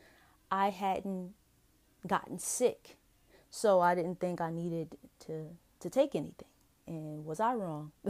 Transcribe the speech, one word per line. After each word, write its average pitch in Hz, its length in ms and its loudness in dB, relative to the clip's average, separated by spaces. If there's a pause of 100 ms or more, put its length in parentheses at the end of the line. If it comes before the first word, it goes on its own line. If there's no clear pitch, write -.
(500)
I 196 180 4
hadn't 190 640 -2 (760)
gotten - 320 -2
sick. - 600 -2 (520)
So 190 300 6
I 175 140 6
didn't 180 260 0
think 180 200 -2
I 165 100 -2
needed 165 480 -4 (220)
to 160 360 -10 (260)
to 175 80 -6
take 277 240 4
anything. - 340 -6 (380)
And 156 380 -8
was 156 160 -6
I 233 140 2
wrong? 156 380 -6 (180)